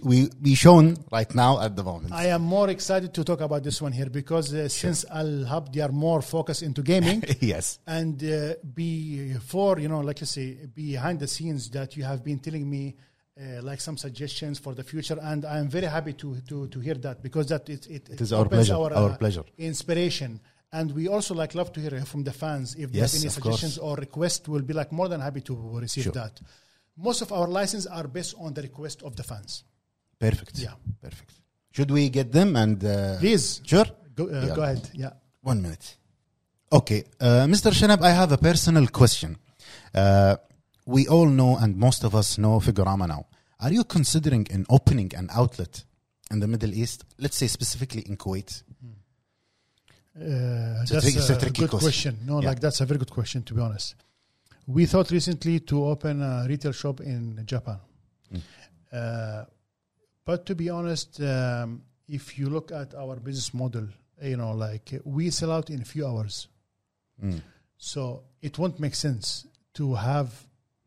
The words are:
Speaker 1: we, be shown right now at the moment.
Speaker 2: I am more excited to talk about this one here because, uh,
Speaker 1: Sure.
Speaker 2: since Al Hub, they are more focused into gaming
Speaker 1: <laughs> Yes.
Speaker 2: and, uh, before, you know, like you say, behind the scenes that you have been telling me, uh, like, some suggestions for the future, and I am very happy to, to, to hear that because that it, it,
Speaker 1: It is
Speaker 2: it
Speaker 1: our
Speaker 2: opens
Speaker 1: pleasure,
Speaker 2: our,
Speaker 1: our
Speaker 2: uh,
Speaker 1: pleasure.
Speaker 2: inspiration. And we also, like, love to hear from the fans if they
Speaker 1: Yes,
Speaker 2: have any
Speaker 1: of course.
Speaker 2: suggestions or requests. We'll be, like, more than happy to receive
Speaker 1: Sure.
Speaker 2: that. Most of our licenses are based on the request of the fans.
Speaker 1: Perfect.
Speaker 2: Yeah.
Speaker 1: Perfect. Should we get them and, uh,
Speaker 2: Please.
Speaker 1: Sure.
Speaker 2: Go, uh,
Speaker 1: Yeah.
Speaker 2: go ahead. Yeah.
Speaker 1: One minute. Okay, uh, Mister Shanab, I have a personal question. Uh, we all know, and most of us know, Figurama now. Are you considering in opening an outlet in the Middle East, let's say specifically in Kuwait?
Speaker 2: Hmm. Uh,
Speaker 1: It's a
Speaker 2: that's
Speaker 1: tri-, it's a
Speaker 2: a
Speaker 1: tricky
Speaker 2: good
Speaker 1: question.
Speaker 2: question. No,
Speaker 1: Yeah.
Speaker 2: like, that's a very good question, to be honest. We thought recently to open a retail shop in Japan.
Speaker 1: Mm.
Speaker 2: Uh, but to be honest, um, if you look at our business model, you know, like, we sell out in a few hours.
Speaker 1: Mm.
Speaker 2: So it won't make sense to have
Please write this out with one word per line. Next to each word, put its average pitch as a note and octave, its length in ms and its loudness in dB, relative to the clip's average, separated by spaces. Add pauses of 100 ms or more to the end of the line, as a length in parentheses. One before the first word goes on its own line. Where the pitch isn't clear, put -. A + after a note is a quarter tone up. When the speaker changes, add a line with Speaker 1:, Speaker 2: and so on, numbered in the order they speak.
Speaker 1:
we, B2+ 260 6 (120)
be C#3 140 4
shown E3 400 10 (160)
right A2 240 0
now B2 240 6
at G#2 160 -2
the G2 80 -4
moment. F2+ 300 -8
Speaker 2:
I E3+ 140 -2
am E3+ 160 0
more F#3+ 260 2
excited F#3+ 440 -2
to E3 100 -2
talk D3+ 180 -2
about D3 220 -2
this C#3+ 180 -6
one C#3+ 100 -4
here C3 180 -4
because, C#3+ 440 -4
uh, D3+ 80 -4
Speaker 1:
Sure. D3 80 -4
Speaker 2:
since - 400 -4
Al D#3 360 -4
Hub, C#3 280 -6
they D3+ 80 -2
are C#3+ 100 -2
more D3+ 300 0
focused D#3+ 420 -6
into D3 180 -4
gaming F3+ 500 2
Speaker 1:
<laughs> - 100 0
Yes. F#2 440 -2
Speaker 2:
and, D#3+ 380 -4
uh, D#3 300 -2 (200)
before, D#3 1040 -2
you D3 100 -4
know, D#3 100 -2
like D3 220 -6
you D#3 60 -8
say, C3 460 -8
behind D3+ 460 -4
the G3+ 80 -6
scenes D3 440 -6
that C3+ 260 -8
you D3 60 -8
have C3 200 -6
been C#3+ 160 -6
telling D3+ 300 -8
me, C#3 260 -8 (440)
uh, C3 240 -14
like, C3+ 180 -10
some D#3 160 -10
suggestions C#3+ 600 -10
for C3+ 160 -12
the B2+ 80 -12
future, D#3 380 -8
and D3+ 240 -6
I D3+ 120 -6
am D3 100 -2
very F3 200 -4
happy D3+ 260 -6
to, C3+ 280 -10
to, C#3 260 -10
to B2+ 120 -12
hear D3 160 -4
that C3 280 -10
because C#3+ 240 -4
that D3 220 -4
it, C#3+ 180 -14
it, D3+ 220 -16
Speaker 1:
It A#2+ 120 -6
is G#2+ 100 -2
Speaker 2:
it A2 40 2
Speaker 1:
our G#2+ 100 6
Speaker 2:
opens A2+ 220 4
Speaker 1:
pleasure, G2+ 80 2
Speaker 2:
our, D3+ 180 -2
Speaker 1:
our G2+ 180 4
Speaker 2:
uh, F2+ 60 -6
Speaker 1:
pleasure. F#2+ 260 -2 (140)
Speaker 2:
inspiration. D#3+ 840 -4 (320)
And D#3+ 200 -4
we D#3+ 180 -4
also, G3+ 240 -2
like, D#3+ 220 -4
love F3 180 -4
to D#3 80 -8
hear C#3 240 -6
from C#3+ 180 -6
the C3+ 80 -6
fans C#3 440 -8
if C#3+ 160 -10
they G2+ 80 0
Speaker 1:
Yes, A#2+ 140 2
Speaker 2:
have D3+ 80 0
any D3+ 60 -2
Speaker 1:
of - 140 -4
course. A2+ 180 0
Speaker 2:
suggestions D#3+ 200 -4
or D#3 160 -6
requests. D3+ 520 -4
We'll D3+ 140 -2
be, C3+ 120 -6
like, D3+ 180 -6
more F3+ 180 -2
than E3+ 100 -6
happy C#3 220 -8
to B2+ 140 -10 (240)
receive A#2+ 240 -6
Speaker 1:
Sure. A#2+ 100 -2
Speaker 2:
that. A2+ 260 -10 (580)
Most A#3 240 -2
of A3 100 -10
our F3 160 0
licenses F#3+ 400 -2
are E3 200 -10
based D#3+ 300 -10
on D#3+ 160 -10
the D3+ 80 -10
request C#3+ 400 -14
of C3+ 140 -14
the - 80 -12
fans. - 400 -14 (560)
Speaker 1:
Perfect. - 400 -2
Speaker 2:
Yeah. - 140 -8 (280)
Speaker 1:
Perfect. - 300 -18 (400)
Should C#3 180 -2
we C#3+ 200 4
get B2+ 220 0
them E3+ 240 6
and, G#2+ 280 4
uh, G2 360 0
Speaker 2:
Please. F#3+ 460 2
Speaker 1:
Sure. G3 200 6 (280)
Speaker 2:
Go, E3 140 -4
uh, C#3 200 -4
Speaker 1:
Yeah. D#3 80 -2
Speaker 2:
go D#3 60 0
ahead. C3+ 320 -2
Yeah. C3+ 200 -10 (280)
Speaker 1:
One B2+ 200 0
minute. - 360 -10 (760)
Okay, B2 340 4 (140)
uh, B2 280 6
Mister G3+ 240 4
Shanab, G#3 300 6
I F3 100 10
have F3 220 6
a C3 40 6
personal D#3+ 500 6
question. E2 500 4 (580)
Uh, G2 400 6 (500)
we C3 220 4
all E3 200 8
know, C3 300 6
and G#2 180 2
most A#2+ 280 4
of G#2+ 100 2
us G#2+ 240 2
know, G#2+ 220 4
Figurama F#2+ 480 2
now. D2+ 180 -6 (340)
Are C3+ 140 -2
you A3+ 100 4
considering C#3+ 680 2
in F#2+ 200 -2
opening A#2+ 460 6
an F2+ 180 -6
outlet A#2 500 -2 (460)
in G#2+ 100 -2
the G#2 80 0
Middle A2 260 -2
East, A2+ 300 -6 (140)
let's C#3+ 200 -6
say B2 100 0
specifically A#2+ 540 -6
in G2+ 160 -10
Kuwait? - 460 -8 (180)
Speaker 2:
Hmm. B2 100 -18 (1300)
Uh, B2 640 -4
Speaker 1:
It's B2 100 -2
a - 40 -2
Speaker 2:
that's D#3 100 4
Speaker 1:
tri-, C#3 160 4
it's C#3 80 2
a C3+ 60 6
Speaker 2:
a B2 40 0
Speaker 1:
tricky B2+ 220 2
Speaker 2:
good D#3+ 80 4
Speaker 1:
question. D#3 460 0
Speaker 2:
question. - 20 -10 (100)
No, D3 140 0
Speaker 1:
Yeah. C3 80 2
Speaker 2:
like, B2+ 100 -2
that's C#3+ 220 0
a C3+ 40 2
very C#3+ 140 0
good B2 120 -4
question, A#2+ 320 -4
to - 100 -12
be A2 80 2
honest. G#2+ 340 -6 (720)
We D#3 180 4
thought F#3 260 4
recently E3 500 0
to C#3+ 240 0
open D3 360 -2
a B2+ 260 -2
retail C#3+ 240 -2
shop C3+ 300 -6
in A#2 440 -8
Japan. A2+ 340 -6 (540)
Speaker 1:
Mm. F2+ 80 -6 (520)
Speaker 2:
Uh, A2+ 520 -8 (800)
but F3 200 -4
to G3 100 -4
be E3 140 -4
honest, E3+ 520 -6
um, B2 600 -4 (260)
if C#3+ 300 -12
you C#3 120 -4
look D#3 220 -6
at C#3+ 220 -12
our C3 260 -12
business C3 340 -8
model, A#2+ 340 -6 (340)
you C3+ 160 -6
know, A2+ 160 -4
like, A2 400 -8 (100)
we D3+ 280 -2
sell E3 200 -2
out D#3+ 180 -4
in C#3+ 120 -8
a A2 40 -10
few D3+ 200 -8
hours. A2 420 -6 (760)
Speaker 1:
Mm. F2 180 -4 (360)
Speaker 2:
So B2+ 460 -10 (180)
it D3 180 -10
won't F3 200 -2
make D3 160 -4
sense - 520 -4 (260)
to C3+ 220 -2
have B2+ 340 -2 (580)